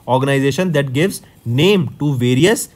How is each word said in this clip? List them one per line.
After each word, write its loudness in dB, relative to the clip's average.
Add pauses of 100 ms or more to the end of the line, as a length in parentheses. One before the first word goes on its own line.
organization 0
that -2
gives -2 (240)
name 0
to -2
various 2